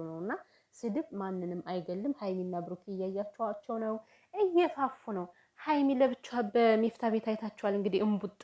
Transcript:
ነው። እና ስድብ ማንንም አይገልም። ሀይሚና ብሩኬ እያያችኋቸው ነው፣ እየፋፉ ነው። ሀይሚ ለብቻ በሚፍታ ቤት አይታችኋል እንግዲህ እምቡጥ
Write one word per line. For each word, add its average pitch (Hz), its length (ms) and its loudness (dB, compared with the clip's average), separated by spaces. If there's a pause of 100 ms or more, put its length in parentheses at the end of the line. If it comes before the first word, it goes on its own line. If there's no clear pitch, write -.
ነው። 160 140 -8
እና 196 140 -4 (440)
ስድብ 233 360 -4
ማንንም 185 520 -4
አይገልም። 185 520 -4
ሀይሚና 185 440 -4
ብሩኬ 175 300 -10
እያያችኋቸው 196 880 -4
ነው፣ 220 160 -2 (400)
እየፋፉ 349 680 2 (100)
ነው። 180 140 -4 (340)
ሀይሚ 285 340 2
ለብቻ 254 340 2 (180)
በሚፍታ 226 600 4
ቤት 220 200 0
አይታችኋል 214 460 -2
እንግዲህ 202 280 2
እምቡጥ 208 420 0